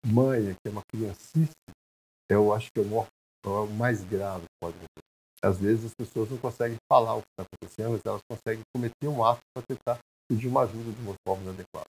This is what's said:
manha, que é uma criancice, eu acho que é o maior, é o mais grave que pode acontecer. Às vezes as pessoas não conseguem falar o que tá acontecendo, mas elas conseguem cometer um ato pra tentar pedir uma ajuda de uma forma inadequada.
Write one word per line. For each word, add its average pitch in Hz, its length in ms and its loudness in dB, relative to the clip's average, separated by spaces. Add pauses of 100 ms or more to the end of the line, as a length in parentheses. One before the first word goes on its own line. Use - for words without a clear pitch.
manha, 117 480 4
que - 140 -10
é - 20 -6
uma 104 100 -8 (100)
criancice, 110 600 0 (800)
eu 104 240 6
acho 110 180 -4
que 113 80 -2
é - 20 4
o 101 40 2
maior, 107 200 0 (380)
é - 40 -4
o 104 180 -2
mais 110 360 0
grave 95 420 -4
que - 180 -20
pode 85 140 -8
acontecer. - 680 -16
Às 95 160 4
vezes 110 280 2
as 110 80 -12
pessoas 113 360 -4
não 131 80 -6
conseguem 117 400 -4 (120)
falar 113 260 4
o 113 40 -4
que - 80 -18 (100)
tá 92 60 -8
acontecendo, - 480 -8
mas 104 140 -2
elas 104 240 -4
conseguem 113 320 -6 (120)
cometer 123 340 -4
um 135 140 0
ato 120 200 4 (120)
pra 123 120 -10
tentar 123 320 -4 (320)
pedir 123 180 0
uma 131 140 4
ajuda 113 300 -4
de 110 100 -12
uma 101 120 -8 (120)
forma 95 160 -2
inadequada. 92 500 -12